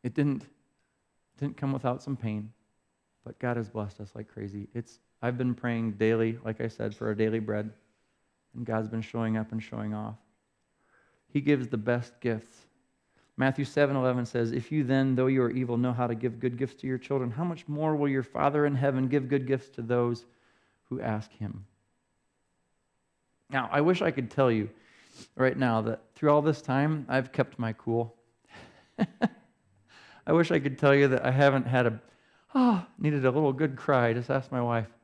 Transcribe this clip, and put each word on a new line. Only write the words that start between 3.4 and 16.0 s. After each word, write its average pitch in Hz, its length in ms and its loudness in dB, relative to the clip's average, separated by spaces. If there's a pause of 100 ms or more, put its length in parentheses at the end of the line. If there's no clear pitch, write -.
has 107 120 -6
blessed 104 300 -8
us 104 140 -14
like 110 140 -14
crazy. 101 480 -12
It's, - 240 -12 (240)
I've 123 120 -2
been 123 200 -2
praying 113 380 -4
daily, 113 520 2
like 110 160 -6
I 117 60 -4
said, 110 280 -8
for 113 120 -6
our 107 80 -2
daily 110 240 0
bread, 107 320 -4 (840)
and 120 80 -8
God's 110 240 -4
been 113 140 -6
showing 110 340 -4
up 110 160 -4
and 110 120 -6
showing 107 320 -8
off. 107 220 -10 (1120)
He 147 140 -2
gives 135 260 2
the 117 100 -4
best 120 440 -4
gifts. - 460 -6 (680)
Matthew 135 300 0
seven 139 300 2
eleven 123 320 0
says, 117 240 -2
"If 120 200 -6
you 151 120 2
then, 135 320 2
though 127 100 2
you 131 160 4
are 120 80 2
evil, 123 260 -2
know 123 160 2
how 123 140 0